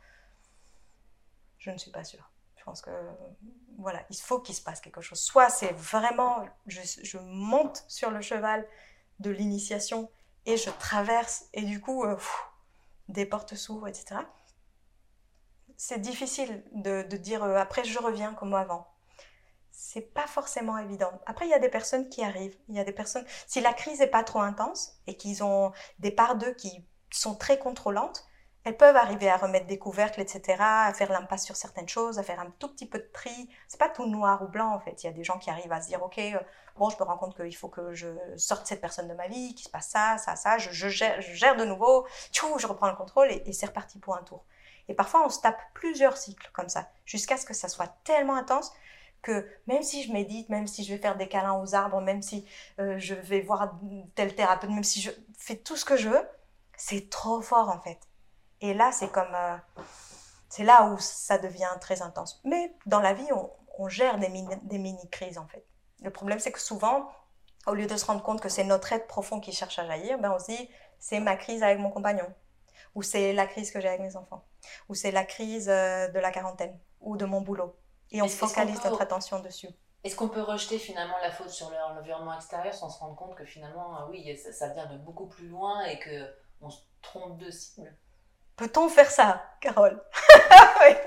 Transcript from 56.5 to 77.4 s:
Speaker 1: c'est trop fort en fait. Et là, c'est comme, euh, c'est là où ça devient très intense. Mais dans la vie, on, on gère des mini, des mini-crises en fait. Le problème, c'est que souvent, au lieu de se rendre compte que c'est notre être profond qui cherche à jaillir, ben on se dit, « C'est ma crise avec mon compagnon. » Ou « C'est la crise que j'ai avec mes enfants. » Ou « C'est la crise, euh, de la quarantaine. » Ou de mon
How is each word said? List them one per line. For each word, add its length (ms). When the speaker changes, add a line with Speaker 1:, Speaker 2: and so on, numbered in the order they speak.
Speaker 1:
c'est 320
trop 320
fort 260
en 140
fait. 180
Et 120
là, 200
c'est 180
comme, 240
euh, 220
c'est 160
là 220
où 140
ça 380
devient 300
très 200
intense. 440
Mais 280
dans 160
la 100
vie, 220
on, 180
on 120
gère 300
des 100
mini, 320
des 160
mini-crises 600
en 100
fait. 180
Le 100
problème, 280
c'est 140
que 80
souvent, 500
au 60
lieu 140
de 100
se 80
rendre 180
compte 160
que 80
c'est 160
notre 300
être 140
profond 340
qui 100
cherche 280
à 60
jaillir, 340
ben 120
on 80
se 60
dit, « 240
C'est 220
ma 160
crise 260
avec 180
mon 100
compagnon. » 440
Ou « 80
C'est 300
la 140
crise 220
que 120
j'ai 80
avec 100
mes 160
enfants. » 300
Ou « 80
C'est 160
la 140
crise, 420
euh, 400
de 120
la 120
quarantaine. » 480
Ou 160
de 80
mon 160